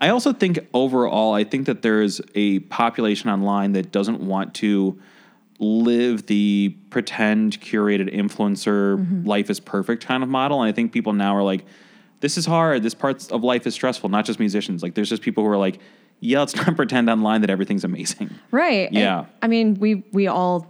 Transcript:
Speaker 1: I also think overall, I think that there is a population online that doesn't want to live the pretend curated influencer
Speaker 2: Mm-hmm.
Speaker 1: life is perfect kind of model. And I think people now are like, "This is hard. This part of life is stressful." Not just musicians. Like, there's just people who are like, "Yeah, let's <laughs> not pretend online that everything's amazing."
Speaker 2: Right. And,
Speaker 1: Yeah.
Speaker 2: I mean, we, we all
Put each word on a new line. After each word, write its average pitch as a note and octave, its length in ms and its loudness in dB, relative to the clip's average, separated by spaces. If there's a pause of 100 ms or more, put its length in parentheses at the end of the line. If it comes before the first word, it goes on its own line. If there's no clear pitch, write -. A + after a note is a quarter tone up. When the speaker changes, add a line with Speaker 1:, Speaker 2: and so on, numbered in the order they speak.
Speaker 1:
I D3+ 100 4
also B3 220 2
think F#3 280 0 (120)
overall, A#2+ 600 2
I G#2 80 2
think C3+ 240 -2
that B2 160 -2
there G#2+ 180 4
is G2+ 220 0 (140)
a G2+ 240 2
population A#2 680 -2
online G2+ 440 0
that F#2+ 180 -2
doesn't G2+ 300 0
want F#2+ 340 -4
to G2 420 0 (600)
live A#2 680 2
the G2+ 480 2 (160)
pretend G#2+ 720 0
curated G#2 540 -2
influencer G2+ 840 0
Speaker 2:
Mm-hmm. F#2+ 280 -2
Speaker 1:
life G#2 240 0
is G2+ 100 -4
perfect G#2+ 460 -4
kind C3 160 -2
of B2+ 60 -4
model. C3+ 340 0
And A2 80 2
I - 20 -4
think A#2 200 -2
people G#2+ 200 -2
now G2 240 0
are G2+ 60 2
like, F#2+ 220 0 (560)
"This C#3+ 180 -2
is D#3+ 80 -2
hard. D#3+ 360 2
This A2+ 120 -2
part - 380 -4
of A2 120 -2
life B2 220 0
is A#2 80 -2
stressful." B2 340 -2
Not G#2 160 0
just G#2+ 140 -4
musicians. G2 440 -2
Like, F2+ 120 -6
there's G#2 160 -2
just A2 120 -2
people G#2+ 220 -2
who G#2+ 60 2
are G2+ 80 2
like, F#2+ 200 0 (420)
"Yeah, B2+ 180 0
let's C#3+ 180 0
<laughs> - 100 0
not D#3+ 100 0
pretend B2 340 2
online A2 320 2
that G2 80 2
everything's F#2+ 340 -2
amazing." F2+ 460 -6 (200)
Speaker 2:
Right. B3 380 0
And, G#3 80 -2
Speaker 1:
Yeah. G3 280 2 (180)
Speaker 2:
I A3+ 60 0
mean, A3+ 260 2
we, G3+ 280 0 (100)
we G3 160 2
all F3 420 0